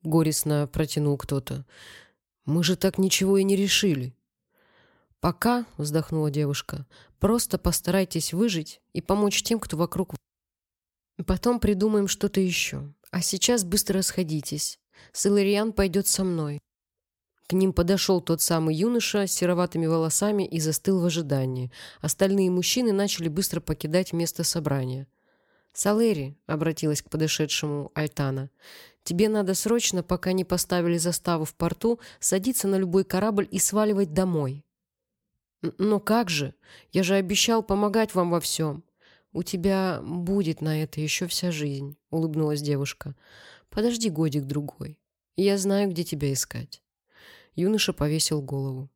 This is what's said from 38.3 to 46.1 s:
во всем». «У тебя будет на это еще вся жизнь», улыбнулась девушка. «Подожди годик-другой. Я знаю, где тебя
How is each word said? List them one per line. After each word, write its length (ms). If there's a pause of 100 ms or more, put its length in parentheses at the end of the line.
во 100
всем». 440 (480)
«У 100
тебя 600
будет 600
на 200
это 180
еще 280
вся 240
жизнь», 460 (120)
улыбнулась 520
девушка. 520 (540)
«Подожди 400
годик-другой. 880 (380)
Я 220
знаю, 320
где 140
тебя 280